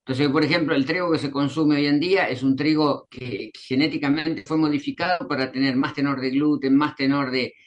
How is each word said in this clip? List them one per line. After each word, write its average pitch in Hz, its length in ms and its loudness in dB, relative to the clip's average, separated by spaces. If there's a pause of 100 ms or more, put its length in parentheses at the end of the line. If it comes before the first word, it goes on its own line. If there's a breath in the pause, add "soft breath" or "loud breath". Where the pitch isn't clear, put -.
Entonces, 135 260 0
por 151 140 2
ejemplo, 147 300 0
el 139 100 2
trigo 175 280 -2
que 156 60 2
se - 120 -6
consume 143 460 0
hoy 147 100 2
en 147 140 2
día 180 280 2
es 117 140 -6
un 135 140 2
trigo 151 520 0
que 107 460 -10
genéticamente 147 920 -2
fue 160 120 -2
modificado 151 720 0
para 135 240 -2
tener 135 240 0
más - 180 0
tenor 139 260 -2
de 131 100 -2
gluten, 139 440 2
más 147 220 2
tenor 139 340 0
de, 127 240 -4 (120 soft breath)